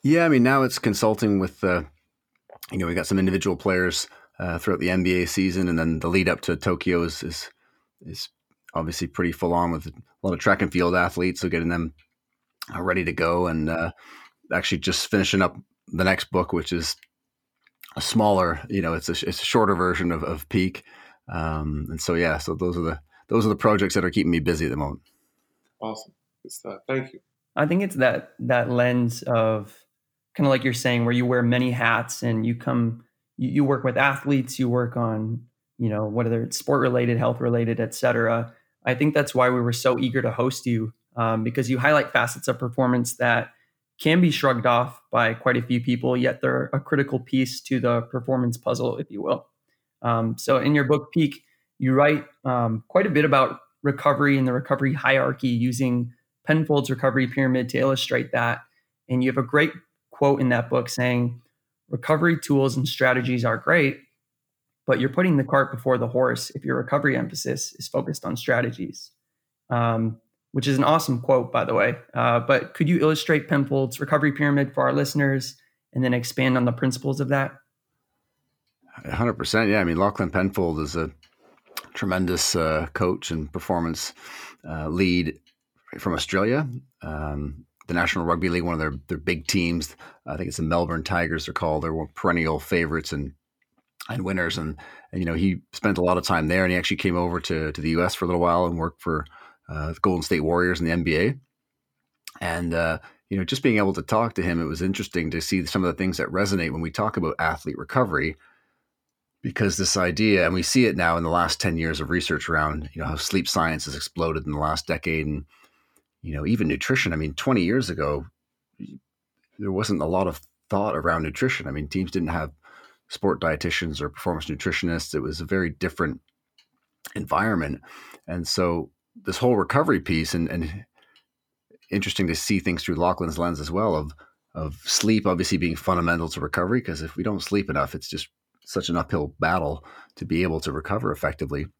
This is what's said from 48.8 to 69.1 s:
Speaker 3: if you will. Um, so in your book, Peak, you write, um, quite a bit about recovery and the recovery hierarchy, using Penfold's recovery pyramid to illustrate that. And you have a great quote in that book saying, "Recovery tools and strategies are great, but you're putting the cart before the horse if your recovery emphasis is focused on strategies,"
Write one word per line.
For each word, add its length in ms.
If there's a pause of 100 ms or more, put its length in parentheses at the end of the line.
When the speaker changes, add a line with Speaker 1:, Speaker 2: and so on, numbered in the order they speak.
Speaker 3:
if 120
you 120
will. 260 (540)
Um, 360
so 200
in 180
your 80
book, 300
Peak, 300 (360)
you 140
write, 320 (180)
um, 460
quite 180
a 20
bit 140
about 360 (240)
recovery 540
and 80
the 80
recovery 400
hierarchy, 540
using 640 (340)
Penfold's 440
recovery 380
pyramid 420
to 80
illustrate 560
that. 260 (480)
And 160
you 60
have 80
a 60
great 280 (400)
quote 300
in 80
that 200
book 200
saying, 520 (480)
"Recovery 500
tools 380
and 100
strategies 580
are 120
great, 420 (840)
but 140
you're 100
putting 280
the 60
cart 280
before 260
the 100
horse 440
if 140
your 120
recovery 400
emphasis 580
is 120
focused 380
on 120
strategies," 720 (580)